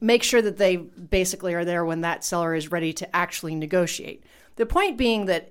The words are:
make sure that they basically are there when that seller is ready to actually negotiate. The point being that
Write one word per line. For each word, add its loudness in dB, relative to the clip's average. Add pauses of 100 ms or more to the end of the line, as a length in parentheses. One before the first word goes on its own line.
make 4
sure 4
that -2
they 4
basically -2
are -2
there 0
when -2
that -2
seller -2
is -4
ready -2
to -6
actually -2
negotiate. -2 (340)
The 0
point 2
being 2
that -2